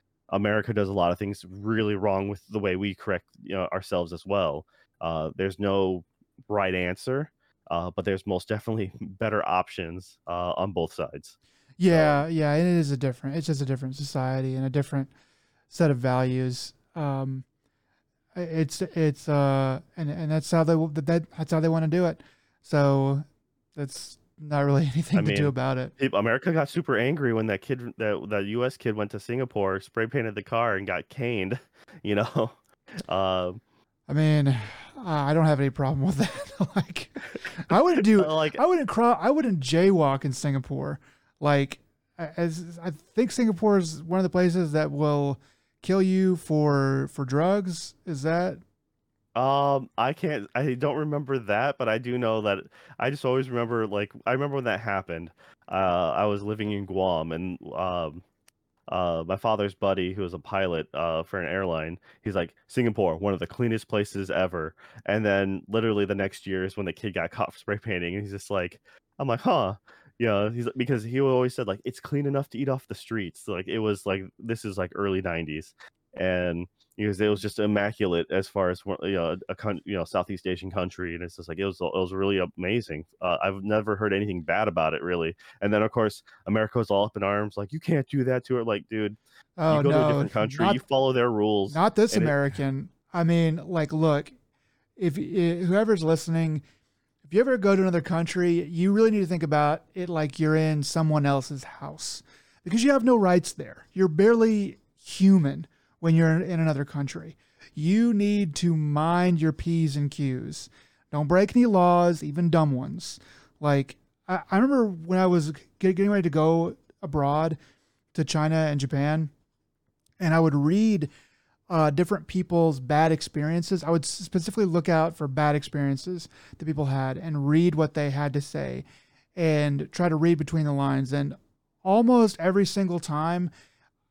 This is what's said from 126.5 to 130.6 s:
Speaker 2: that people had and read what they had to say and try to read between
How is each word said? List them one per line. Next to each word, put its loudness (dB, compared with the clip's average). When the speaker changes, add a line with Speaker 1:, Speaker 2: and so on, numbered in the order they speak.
Speaker 2:
that -14
people -2
had -2
and -2
read 6
what 2
they -2
had -2
to -2
say -6
and 0
try 0
to 2
read 4
between -2